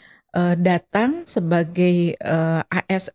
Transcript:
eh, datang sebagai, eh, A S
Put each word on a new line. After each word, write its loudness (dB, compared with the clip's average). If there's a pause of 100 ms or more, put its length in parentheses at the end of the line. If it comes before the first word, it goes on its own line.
(280)
eh, 0
datang 0
sebagai, 0
eh, -2
A -4
S -2